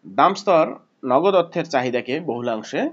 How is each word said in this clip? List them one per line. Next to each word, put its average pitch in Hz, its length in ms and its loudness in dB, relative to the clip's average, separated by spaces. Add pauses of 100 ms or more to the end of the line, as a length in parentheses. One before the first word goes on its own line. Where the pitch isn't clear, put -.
দাম 143 280 2
স্তর 170 400 2 (300)
নগদ 156 300 2
অর্থের 170 300 0
চাহিদাকে 127 560 -2
বহুলাংশে 120 720 -4